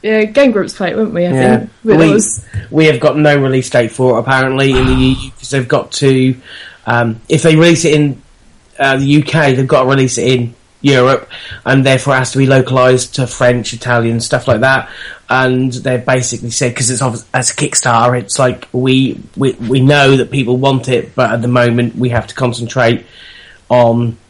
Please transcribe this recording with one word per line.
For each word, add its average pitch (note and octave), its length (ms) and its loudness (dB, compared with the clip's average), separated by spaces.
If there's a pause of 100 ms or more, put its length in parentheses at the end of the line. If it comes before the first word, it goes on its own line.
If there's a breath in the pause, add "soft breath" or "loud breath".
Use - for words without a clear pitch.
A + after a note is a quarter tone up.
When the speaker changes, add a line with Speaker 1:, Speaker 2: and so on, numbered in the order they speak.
Speaker 1:
uh, A3 240 2
Game C#4 200 4
Grumps F#3+ 220 -4
play F3+ 160 -6
it, - 60 -6
weren't G#3+ 180 -2
we, F3 120 -2
I F3 60 -2
Speaker 2:
Yeah. B2+ 260 2
Speaker 1:
think? - 120 -8 (140)
But G#3+ 140 4
Speaker 2:
We, E3 120 6
Speaker 1:
it - 20 2
was - 320 -2 (260 loud breath)
Speaker 2:
we D#3 160 2
have D3 140 2
got D3 160 0
no D3 200 4
release C3 340 0
date A#2 220 0
for B2+ 240 0
it, A#2 40 0
apparently, C3 520 0
in B2+ 140 2
the C3 60 2
Speaker 1:
<sighs> - 0 -
Speaker 2:
E C3 320 2
U, C3+ 80 -14
'cause - 180 -18
they've C3+ 180 -2
got - 240 -2
to, C3 420 2 (520 loud breath)
um, A#2 420 -2
if D#3+ 140 0
they D#3+ 140 4
release E3+ 280 4
it D#3 100 2
in, D3 280 0 (560)
uh, C3+ 180 2
the C#3 100 0
U C#3+ 160 4
K, D3 320 0
they've C3 120 0
got B2+ 180 2
to B2+ 40 0
release C3 300 0
it A#2 100 0
in A#2+ 260 -2 (280)
Europe, C3 460 2 (360 loud breath)
and C3 200 2
therefore C3 300 0
it B2+ 40 0
has B2+ 140 -4
to C3+ 60 -2
be C3+ 80 2
localized B2+ 680 2
to B2+ 100 -2
French, B2 460 -2
Italian, A#2 480 -2
stuff - 260 -4
like A2+ 140 0
that. C3 280 0 (400 loud breath)
And B2+ 440 0
they've B2 320 -4
basically B2 460 -4
said, B2 260 -4
'cause B2 140 -4
it's B2+ 120 -4
obvi-, A2+ 220 -4 (100)
as B2+ 160 -2
a - 40 -14
Kickstarter, B2 680 0
it's - 180 -8
like, B2+ 340 -2
we, C3 460 0 (180)
we, C3+ 180 -2
we B2 260 -2
know C#3 360 4
that A#2+ 140 -2
people B2+ 280 -2
want C3 300 -2
it, - 280 -2
but B2 160 0
at A#2 100 -4
the B2 60 -2
moment A#2+ 480 0
we B2 140 -2
have A#2 180 -2
to - 60 -20
concentrate A#2+ 680 -2 (640 loud breath)
on A#2 480 2 (140)